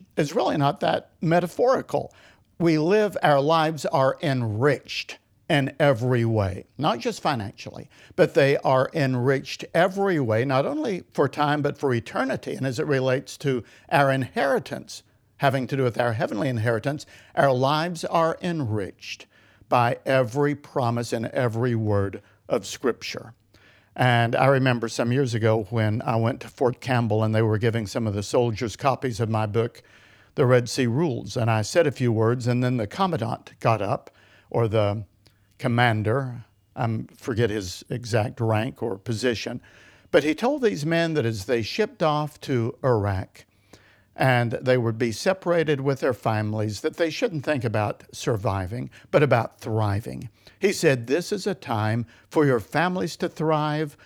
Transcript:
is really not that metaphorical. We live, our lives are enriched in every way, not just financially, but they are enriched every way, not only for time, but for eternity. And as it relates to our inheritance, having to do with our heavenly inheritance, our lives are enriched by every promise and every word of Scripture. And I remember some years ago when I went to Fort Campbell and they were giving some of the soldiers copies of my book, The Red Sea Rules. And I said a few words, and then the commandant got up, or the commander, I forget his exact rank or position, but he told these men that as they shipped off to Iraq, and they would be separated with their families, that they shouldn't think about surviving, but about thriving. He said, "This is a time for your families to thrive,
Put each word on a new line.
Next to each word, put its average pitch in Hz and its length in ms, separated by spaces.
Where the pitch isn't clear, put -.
is 156 160
really 247 240
not 143 220
that - 320
metaphorical. 170 920
We 165 220
live, 190 420
our 143 200
lives 156 440
are 135 380
enriched 127 960
in 139 300
every 123 460
way, 101 400
not 170 220
just 233 220
financially, - 680
but 151 180
they 139 240
are 131 360
enriched 135 720
every 190 440
way, 113 260
not 139 200
only 269 460
for 147 160
time, 147 340
but 143 160
for 135 160
eternity. 151 640
And 131 100
as 131 140
it - 80
relates 131 520
to 127 240
our 143 200
inheritance, 143 920
having 131 300
to 143 80
do 135 80
with 120 160
our 120 140
heavenly 175 340
inheritance, 120 580
our 139 160
lives 151 540
are 165 360
enriched 123 840
by 123 380
every 135 500
promise 120 560
and 117 160
every 120 480
word 101 460
of - 180
Scripture. - 680
And 120 400
I 131 100
remember 127 420
some 120 240
years 127 220
ago 110 360
when 110 340
I 120 120
went 113 260
to - 60
Fort 123 320
Campbell 117 440
and 110 120
they 110 60
were 107 160
giving 113 280
some 113 220
of 101 60
the 101 100
soldiers 120 520
copies 123 440
of 110 100
my 110 160
book, 113 380
The 143 100
Red 123 240
Sea 131 180
Rules. 120 480
And 117 160
I 110 100
said 165 240
a 143 60
few 120 200
words, 113 360
and 123 160
then 127 140
the 107 100
commandant 139 720
got 110 220
up, 101 280
or 117 180
the 104 360
commander, 120 840
I 113 260
forget 117 340
his 101 400
exact 113 500
rank 110 420
or 110 160
position, 117 640
but 147 140
he 151 100
told 262 300
these 185 220
men 165 300
that 139 100
as 110 200
they 120 160
shipped - 400
off 151 400
to 120 420
Iraq, 101 640
and 120 360
they 127 160
would 113 220
be 120 120
separated 165 720
with 135 180
their 139 140
families, 107 680
that 160 160
they 170 120
shouldn't 160 340
think 147 200
about 107 480
surviving, 101 800
but 147 140
about 123 360
thriving. 107 680
He 196 120
said, 135 360
"This 170 240
is 208 160
a 190 80
time 110 500
for 151 160
your 127 140
families 175 580
to 180 100
thrive, 151 800